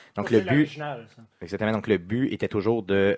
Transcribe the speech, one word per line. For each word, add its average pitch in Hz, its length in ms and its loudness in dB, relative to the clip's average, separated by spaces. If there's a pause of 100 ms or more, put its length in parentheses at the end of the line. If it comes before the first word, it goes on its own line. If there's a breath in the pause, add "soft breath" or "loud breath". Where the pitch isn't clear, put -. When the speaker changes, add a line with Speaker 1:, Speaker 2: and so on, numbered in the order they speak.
(160 loud breath)
Speaker 1:
Donc, 104 140 -4
Speaker 2:
Ça, 117 40 4
Speaker 1:
le 110 60 8
Speaker 2:
c'est 95 80 -2
Speaker 1:
but 127 80 4
Speaker 2:
l'original, 147 580 -2
ça. 113 80 -20 (200)
Speaker 1:
Exactement. 98 280 -2
Donc, 110 160 -2
le 104 120 4
but 107 340 -2
était - 160 -4
toujours 107 340 0
de, 98 360 2